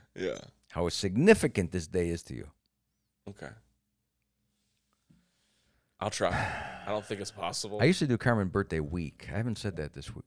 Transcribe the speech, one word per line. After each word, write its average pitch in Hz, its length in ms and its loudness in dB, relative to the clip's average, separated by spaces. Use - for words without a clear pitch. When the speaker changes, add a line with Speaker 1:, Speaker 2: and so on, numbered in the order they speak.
Speaker 1:
Yeah. 90 240 -4
Speaker 2:
how 87 180 0
significant 104 840 4
this 87 160 -2
day 87 220 2
is 85 140 -2
to - 100 -12
you. 55 160 -10
Speaker 1:
Okay. 82 220 -14
I'll 104 120 0
try. 95 180 2
I 98 40 -6
don't 104 160 -2
think 101 160 -6
it's 95 100 -8
possible. 98 500 -4
Speaker 2:
I 117 40 6
used 180 140 4
to 160 80 2
do 120 100 4
Carmen 107 320 4
birthday 87 300 0
week. 78 540 -4
I 90 40 -2
haven't 113 200 -2
said 98 200 -6
that 73 160 -6
this 69 140 -12
w-, - 200 -12